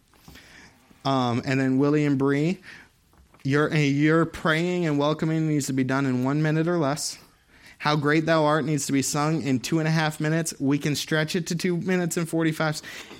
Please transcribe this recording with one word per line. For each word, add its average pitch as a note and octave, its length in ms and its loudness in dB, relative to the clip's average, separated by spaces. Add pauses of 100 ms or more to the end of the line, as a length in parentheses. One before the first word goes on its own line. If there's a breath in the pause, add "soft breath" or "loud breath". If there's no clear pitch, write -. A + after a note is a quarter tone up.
(1040 loud breath)
Um, B2+ 400 0
and C3 160 0
then C3 180 2
Willie D3 260 4
and C#3+ 140 2
Bree, C#3+ 400 0 (840 loud breath)
your, D3 280 2
your D3+ 540 4
praying E3+ 600 -2
and D3 120 0
welcoming D#3 500 0
needs D3 180 0
to C#3 60 -4
be C3 120 0
done C3+ 200 0
in B2+ 200 0
one C#3+ 180 0
minute D#3 240 2
or F3 120 0
less. C#3+ 380 -2 (640 loud breath)
How D3+ 160 0
Great D3+ 320 2
Thou D#3+ 180 4
Art D3+ 200 2
needs D3 220 -2
to C#3 60 -4
be C#3 100 2
sung D3+ 400 -2
in C3 180 0
two - 180 -2
and D#3 80 0
a D#3+ 60 0
half D#3 260 0
minutes. D#3+ 400 -2
We C#3 200 0
can D3 180 -2
stretch D#3 400 -2
it E3+ 100 -4
to F3 80 -2
two F3 220 -2
minutes F3 400 -2
and E3+ 120 -2
forty-five. D#3+ 540 -2 (380 loud breath)